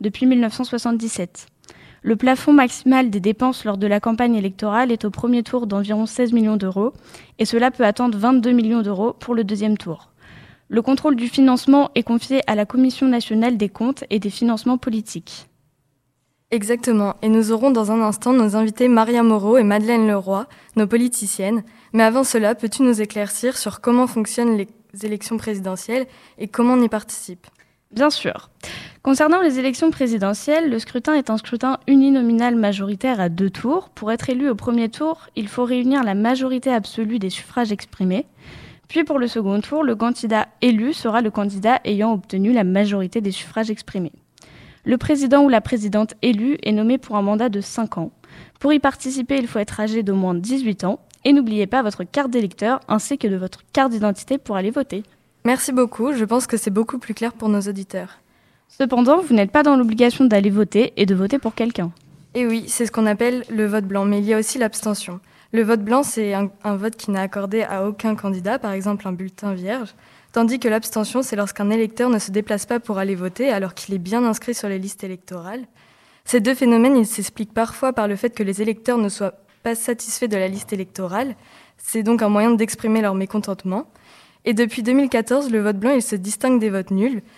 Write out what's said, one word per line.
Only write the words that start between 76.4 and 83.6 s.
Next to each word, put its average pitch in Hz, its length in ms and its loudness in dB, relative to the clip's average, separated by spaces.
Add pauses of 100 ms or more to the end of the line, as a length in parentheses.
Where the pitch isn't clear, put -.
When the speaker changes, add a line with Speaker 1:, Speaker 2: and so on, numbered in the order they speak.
Speaker 2:
phénomènes, 247 420 4
ils 226 80 6
s'expliquent - 480 -8
parfois 233 400 -4
par 220 140 -2
le 202 80 -2
fait 233 160 -4
que 226 140 -6
les 196 180 -4
électeurs 226 360 -2
ne 208 100 0
soient 190 260 -6 (300)
pas 233 100 -4
satisfaits 233 540 -6
de 208 80 -2
la 185 100 0
liste 196 260 -8
électorale. 196 640 -6 (440)
C'est - 260 -4
donc 226 180 2
un 208 60 4
moyen 208 240 4
d'exprimer 220 500 0
leur 196 140 0
mécontentement. 190 720 -4 (580)